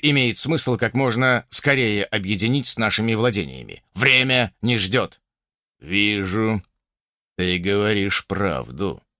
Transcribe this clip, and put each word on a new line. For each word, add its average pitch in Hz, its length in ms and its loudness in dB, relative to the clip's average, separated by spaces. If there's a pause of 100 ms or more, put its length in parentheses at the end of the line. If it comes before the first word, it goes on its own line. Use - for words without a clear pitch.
(100)
имеет 127 260 2
смысл 127 400 0
как 113 160 -2
можно 123 560 0
скорее 117 560 0
объединить 107 600 -2
с - 100 0
нашими 110 380 0
владениями. 71 680 -4 (120)
Время 127 680 2
не 120 160 0
ждёт". 98 460 -2 (560)
"Вижу. 101 840 0 (760)
Ты 90 200 0
говоришь 101 680 0
правду", 76 760 -4 (180)